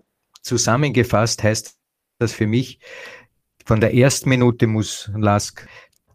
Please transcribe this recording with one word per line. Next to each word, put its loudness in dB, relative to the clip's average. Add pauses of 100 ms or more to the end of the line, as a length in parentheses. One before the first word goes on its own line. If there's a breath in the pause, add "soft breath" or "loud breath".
(420)
zusammengefasst 0
heißt -2 (400)
das -2
für -2
mich, -2 (800 loud breath)
von 0
der 2
ersten 2
Minute 2
muss -4
lask 0 (500 loud breath)